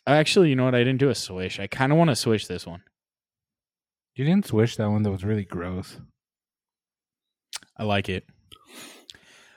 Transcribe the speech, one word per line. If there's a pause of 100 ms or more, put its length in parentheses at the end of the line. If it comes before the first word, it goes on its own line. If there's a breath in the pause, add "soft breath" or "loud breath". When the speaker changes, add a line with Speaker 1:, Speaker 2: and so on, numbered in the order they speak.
Speaker 1:
actually,
you
know
what?
I
didn't
do
a
swish.
I
kinda
wanna
swish
this
one. (1300)
Speaker 2:
You
didn't
swish
that
one
that
was
really
gross. (1800)
Speaker 1:
I
like
it. (1300 soft breath)